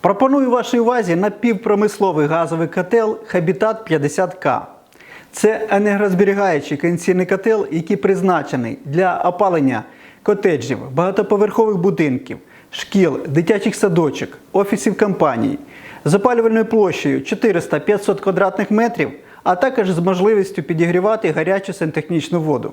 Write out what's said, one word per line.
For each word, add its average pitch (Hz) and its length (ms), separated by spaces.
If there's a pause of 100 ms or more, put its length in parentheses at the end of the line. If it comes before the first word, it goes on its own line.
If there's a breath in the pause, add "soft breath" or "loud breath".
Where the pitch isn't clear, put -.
Пропоную 262 500
вашій 240 280
увазі 226 380
напівпромисловий 202 1080
газовий 165 420
котел 220 500 (160)
Habitat 190 500
п'ятдесят 156 500
К. 123 320 (680 loud breath)
Це 214 380
енергозберігаючий 202 1040
конденсаційний 175 500
котел, 196 440
який 160 260
призначений 175 880
для 165 360
опалення 170 600 (400 loud breath)
котеджів, 151 560 (140)
багатоповерхових 202 840
будинків, 156 600 (320 loud breath)
шкіл, 170 480 (100)
дитячих 190 460
садочок, 165 540 (240)
офісів 196 460
компаній 143 600 (460 loud breath)
з 151 100
опалювальною 226 500
площею 180 560
чотириста-п'ятсот 190 1000
квадратних 196 500
метрів, 208 400 (320 loud breath)
а 185 120
також 226 360
з 165 80
можливістю 190 640
підігрівати 180 680
гарячу 180 420
сантехнічну 160 680
воду. 143 320